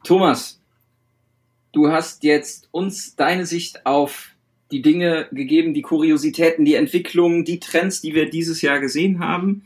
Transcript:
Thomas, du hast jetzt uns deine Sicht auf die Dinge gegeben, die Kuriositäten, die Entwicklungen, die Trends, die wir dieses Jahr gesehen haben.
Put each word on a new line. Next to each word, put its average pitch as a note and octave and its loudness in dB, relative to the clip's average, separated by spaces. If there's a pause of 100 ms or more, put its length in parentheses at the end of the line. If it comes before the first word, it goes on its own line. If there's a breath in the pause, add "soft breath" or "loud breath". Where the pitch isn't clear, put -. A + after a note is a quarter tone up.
Thomas, E3+ 2 (1120)
du D3+ 4
hast D#3+ -4
jetzt D3 0
uns F#3+ -8
deine F3 0
Sicht E3+ -8
auf C#3+ -2 (360)
die C#3 -4
Dinge E3 2
gegeben, D3+ 0
die D3 -4
Kuriositäten, D#3+ 2
die D3+ 4
Entwicklungen, E3+ 0
die E3+ -6
Trends, F3+ -2
die D#3+ -8
wir D#3 0
dieses D#3+ -6
Jahr C#3+ 0
gesehen D#3 -2
haben. F3+ -4